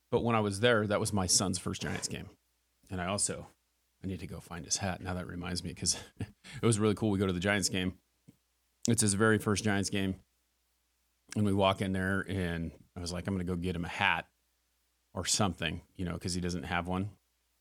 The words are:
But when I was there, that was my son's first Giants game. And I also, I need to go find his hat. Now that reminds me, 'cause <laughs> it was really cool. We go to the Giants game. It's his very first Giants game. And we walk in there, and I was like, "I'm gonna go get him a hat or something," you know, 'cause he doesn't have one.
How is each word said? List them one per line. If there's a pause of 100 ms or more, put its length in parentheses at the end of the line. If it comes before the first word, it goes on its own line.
(120)
But
when
I
was
there,
that
was
my
son's
first
Giants
game. (600)
And
I
also, (560)
I
need
to
go
find
his
hat.
Now
that
reminds
me,
'cause (140)
<laughs>
it
was
really
cool.
We
go
to
the
Giants
game. (920)
It's
his
very
first
Giants
game. (1200)
And
we
walk
in
there,
and (260)
I
was
like,
"I'm
gonna
go
get
him
a
hat (880)
or
something," (140)
you
know,
'cause
he
doesn't
have
one. (500)